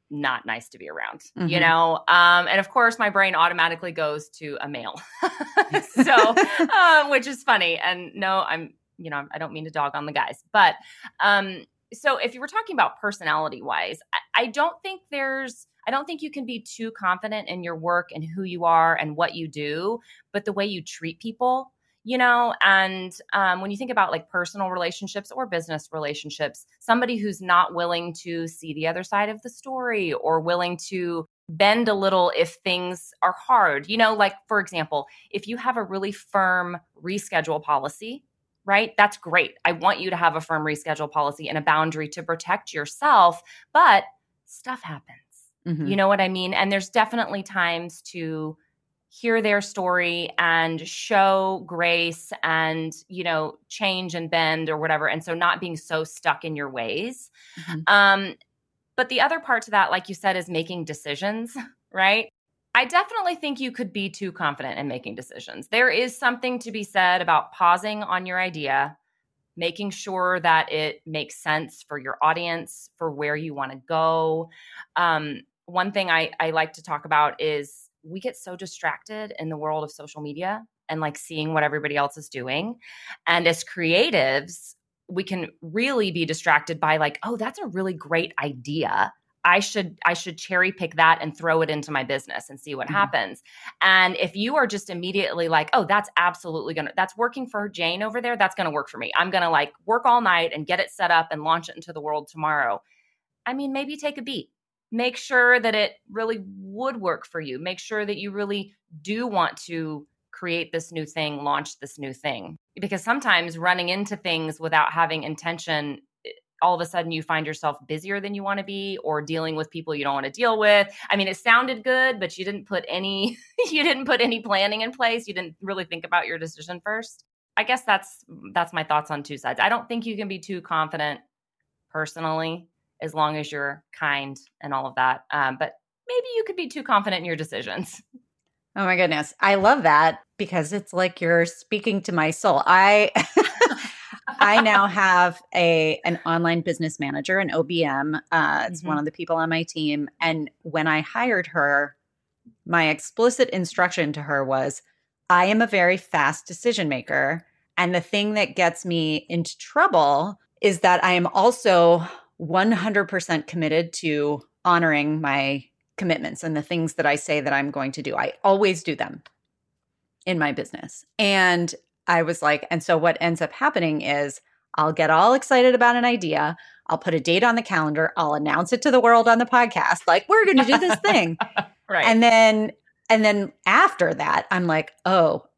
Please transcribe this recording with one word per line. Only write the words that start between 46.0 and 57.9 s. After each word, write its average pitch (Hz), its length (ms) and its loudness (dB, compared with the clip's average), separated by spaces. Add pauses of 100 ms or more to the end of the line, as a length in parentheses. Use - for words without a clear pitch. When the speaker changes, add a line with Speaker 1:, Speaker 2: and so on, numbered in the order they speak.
Speaker 1:
what 196 120 4
I 185 80 2
mean? 185 260 -4
And 196 160 2
there's 190 200 -2
definitely 220 520 0
times 170 580 -4 (120)
to 160 440 -8 (520)
hear 226 340 0
their 208 180 2
story 180 800 -2
and 165 480 2
show 190 800 2
grace 170 640 -2 (100)
and, 160 500 0 (160)
you 180 160 -10
know, 160 340 -2 (100)
change 185 460 -4
and 165 160 -8
bend 160 400 0
or 156 60 -2
whatever. 156 320 0
And 160 160 -4
so 170 100 -6
not 175 260 2
being 170 160 -8
so 160 280 -4
stuck - 400 -4
in 156 100 -6
your 143 160 -6
ways. 131 600 -6 (320)
Speaker 2:
Mm-hmm. 160 180 -10 (120)